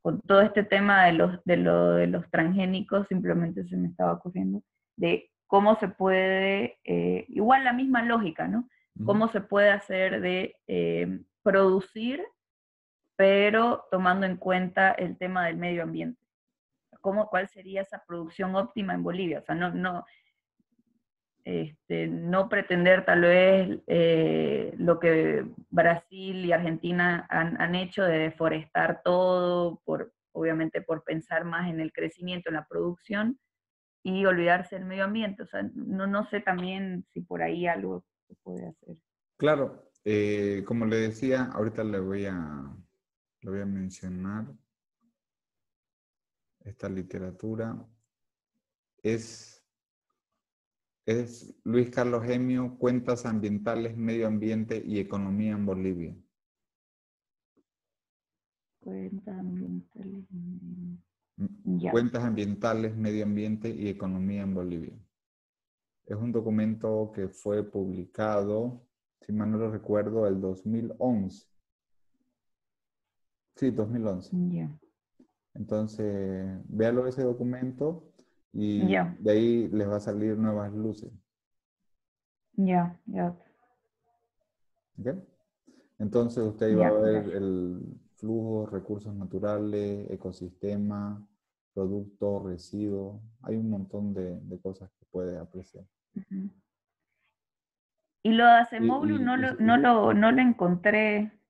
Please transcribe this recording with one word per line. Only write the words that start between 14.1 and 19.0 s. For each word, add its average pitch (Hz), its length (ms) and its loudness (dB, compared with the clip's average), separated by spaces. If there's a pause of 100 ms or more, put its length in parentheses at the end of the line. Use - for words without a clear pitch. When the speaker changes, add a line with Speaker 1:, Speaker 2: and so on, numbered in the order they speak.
Speaker 1:
en 180 120 -2
cuenta 185 540 2
el - 260 -2
tema 185 280 -2
del 165 120 -2
medio 175 260 -2
ambiente. 160 360 -6 (840)
¿Cómo, 208 280 -2
cuál 185 200 -2
sería 190 320 -8
esa 196 260 -12
producción 170 480 -6
óptima 196 380 -2
en 175 100 -2